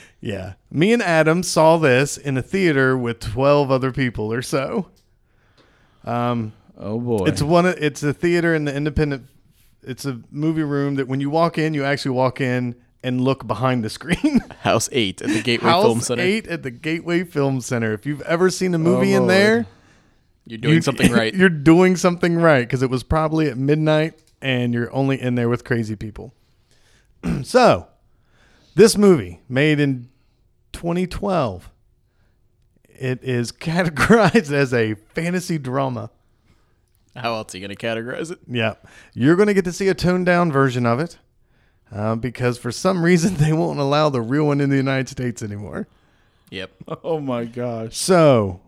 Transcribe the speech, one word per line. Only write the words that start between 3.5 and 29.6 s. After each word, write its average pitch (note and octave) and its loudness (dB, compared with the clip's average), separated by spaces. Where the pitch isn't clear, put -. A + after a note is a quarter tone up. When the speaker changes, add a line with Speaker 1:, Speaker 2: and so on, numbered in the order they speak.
Speaker 2:
other C3 0
people A#2 -4
or A#2+ -4
so. D#3+ -4
Um, A#2+ -4
Speaker 3:
Oh, G#2+ -8
boy. A#2 -2
Speaker 2:
it's D3+ -2
one. E3+ 4
It's D3+ -2
a C#3+ 0
theater E3+ 0
in D#3 -2
the C#3 -4
independent. C#3+ -2
It's B2+ -12
a B2 -8
movie D#3 -2
room C#3+ -2
that C3+ -4
when C3+ -4
you C#3+ -4
walk E3 0
in, D#3 0
you C#3+ -2
actually C#3 -2
walk B2+ 0
in B2 -2
and B2+ -2
look C3 0
behind A#2+ 0
the G#2+ -4
screen. A3+ -2
<laughs> - -20
Speaker 1:
House G#2+ 2
eight G#2 -2
at - -4
the D4 0
Gateway A#2 0
Speaker 2:
House F3+ 4
Speaker 1:
Film A#2 2
Center. B2+ -4
Speaker 2:
eight G3+ -2
at E3 -8
the C3 -10
Gateway E3 -4
Film C#3 -2
Center. A#2 -2
If G#2+ -8
you've D3 -6
ever F3 2
seen F3+ -2
a - 0
Speaker 3:
Oh, D#3+ 0
Speaker 2:
movie F#3 4
in F#3+ 4
Speaker 3:
Lord. F#3 4
Speaker 2:
there, G#3+ 4
Speaker 1:
You're - -14
doing D3 2
Speaker 2:
you, E3 4
Speaker 1:
something B2 2
right. A2+ 2
Speaker 2:
<laughs> - -
You're F#3 6
doing E3 4
something F3 0
right, D3+ 4
'cause B2+ -2
it B2+ 0
was B2+ -2
probably D#3 -2
at A#2+ -6
midnight, D#3 0
and B2 -2
you're A#2 -4
only C3+ 0
in B2+ -2
there A#2+ 0
with A#2+ -2
crazy A2+ -4
people. G#2 -14
<clears throat> D#3+ -4
So, E3+ 2
this - 8
movie, C#3 2
made D3 2